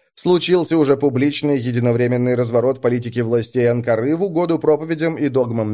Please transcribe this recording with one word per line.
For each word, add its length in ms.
Случился 640
уже 200
публичный 640
единовременный 760
разворот 460
политики 400
властей 500
Анкары 460
в 80
угоду 340
проповедям 580
и 120
догмам 460